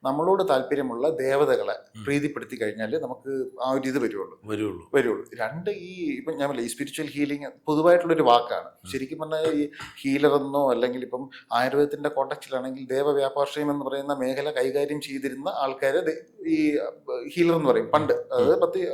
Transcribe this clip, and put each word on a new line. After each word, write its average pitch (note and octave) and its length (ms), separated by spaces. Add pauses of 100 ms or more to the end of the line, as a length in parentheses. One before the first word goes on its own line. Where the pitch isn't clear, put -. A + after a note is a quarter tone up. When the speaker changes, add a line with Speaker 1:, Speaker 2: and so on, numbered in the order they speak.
Speaker 1:
നമ്മളോട് F3 440
താല്പര്യമുള്ള C3 600
ദേവതകളെ C3 720 (200)
Speaker 2:
ഉം. G#2+ 60
Speaker 1:
പ്രീതിപ്പെടുത്തി C#3 520
കഴിഞ്ഞാൽ A2 420
നമുക്ക് C3 520 (120)
ആ C3 80
ഒരു C3 180
ഇത് C3 100
വരുവുള്ളൂ. G2+ 460
Speaker 2:
വരുവുള്ളൂ. G#2 500
Speaker 1:
വരുവുള്ളൂ. A#2 400
രണ്ട്, D3 360
ഈ F3 460
ഇപ്പം D#3+ 160
ഞാൻ C#3 80
പറഞ്ഞില്ലേ, C3+ 240
ഈ A#2 40
സ്പിരിച്വൽ C#3+ 440
ഹീലിംഗ് C#3+ 360 (180)
പൊതുവായിട്ടുള്ളൊരു E3 560
വാക്കാണ്. A#2 460
Speaker 2:
ഉം. - 220
Speaker 1:
ശരിക്കും C3+ 280
പറഞ്ഞാൽ D#3 340
ഈ D3 160 (320)
ഹീലർ C#3 340
എന്നോ C#3 360
അല്ലെങ്കിൽ B2 320
ഇപ്പം B2+ 280 (220)
ആയുർവേദത്തിന്റെ C#3+ 560
കോണ്ടക്സ്റ്റിലാണെങ്കിൽ C3 800
ദേവവ്യാപാർശ്വയം C#3 840
എന്ന് C#3+ 140
പറയുന്ന C#3 300
മേഖല C3+ 360
കൈകാര്യം C#3+ 500
ചെയ്തിരുന്ന C#3 480
ആൾക്കാരെ C#3 520
ദേ-, D#3+ 460
ഈ D#3 320 (580)
ഹീലർ E3+ 200
എന്ന് D3 140
പറയും. A2+ 160
പണ്ട്, D3+ 260
Speaker 2:
ഉം. - 220
Speaker 1:
അതായത് B2+ 260
പത്ത്, F3 180 (160)